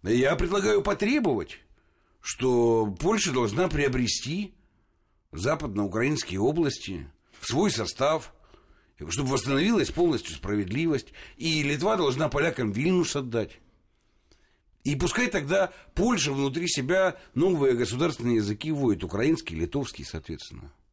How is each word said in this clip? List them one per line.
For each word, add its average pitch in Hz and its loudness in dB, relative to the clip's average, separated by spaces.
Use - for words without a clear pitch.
Я 127 2
предлагаю 196 2
потребовать, 202 0
что 117 2
Польша 196 0
должна 127 0
приобрести 143 -2
западноукраинские 107 -2
области 120 -2
в - -8
свой 170 2
состав, 135 -2
чтобы 127 -2
восстановилась 139 2
полностью 160 0
справедливость, 107 -2
и 156 0
Литва 147 0
должна 147 0
полякам 143 0
Вильнюс 165 2
отдать. 117 -4
И 151 0
пускай 202 0
тогда 180 0
Польша 180 2
внутри 143 -2
себя 170 2
новые 143 4
государственные 120 0
языки 104 -2
вводит, 123 2
украинский, 113 0
литовский, 87 -4
соответственно. - -12